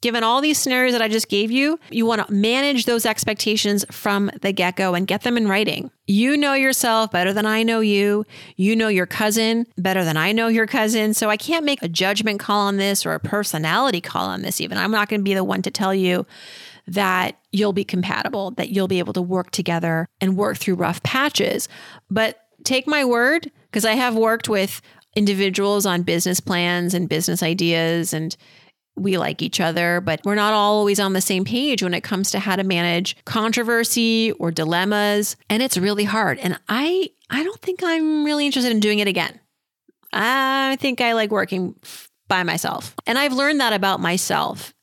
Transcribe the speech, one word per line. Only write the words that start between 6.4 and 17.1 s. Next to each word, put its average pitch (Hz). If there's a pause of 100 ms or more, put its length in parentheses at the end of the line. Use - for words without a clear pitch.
yourself 254
better 180
than 208
I 220
know 226
you. 208 (300)
You 208
know 220
your 185
cousin 220 (120)
better 185
than 156
I 175
know 226
your 226
cousin. 220
So 214
I 214
can't 320
make 285
a 170
judgment 202
call 208
on 196
this 196
or 160
a 156
personality 190
call -
on -
this -
even. -
I'm 196
not 208
gonna 208
be 196
the 190
one 190
to 185
tell 196
you 180 (600)
that 185 (120)